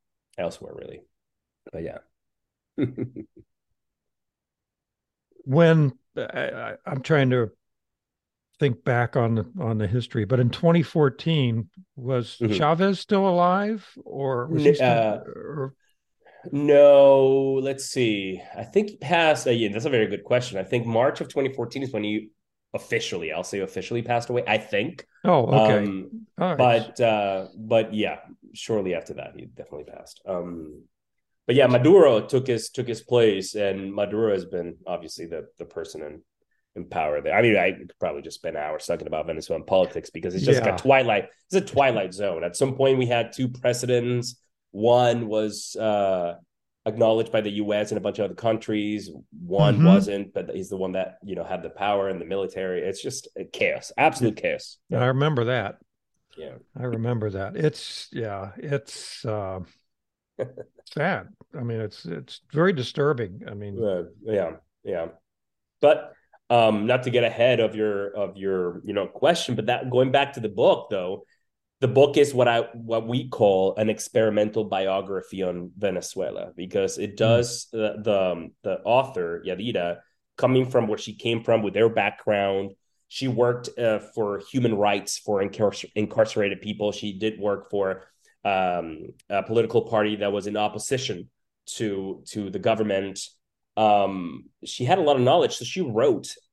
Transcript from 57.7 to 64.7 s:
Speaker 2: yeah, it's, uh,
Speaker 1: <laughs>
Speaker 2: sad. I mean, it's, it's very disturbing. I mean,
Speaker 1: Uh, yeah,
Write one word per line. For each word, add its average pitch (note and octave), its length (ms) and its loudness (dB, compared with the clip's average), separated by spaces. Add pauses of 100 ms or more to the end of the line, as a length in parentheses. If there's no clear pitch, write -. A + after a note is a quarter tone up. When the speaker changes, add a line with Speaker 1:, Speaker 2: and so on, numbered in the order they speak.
Speaker 2:
yeah, G2 440 -8
it's, - 680 -10
uh, G2 340 -6 (800)
Speaker 1:
<laughs> - 60 -4 (500)
Speaker 2:
sad. D#3 340 -4 (280)
I C#3 60 -10
mean, A#2 180 -6
it's, G#2+ 260 -10
it's - 340 -12 (100)
very E3+ 220 2
disturbing. B2 720 -4
I A2+ 60 -14
mean, G2+ 320 -12
Speaker 1:
Uh, F#2 200 -2 (180)
yeah, G2 300 -2 (300)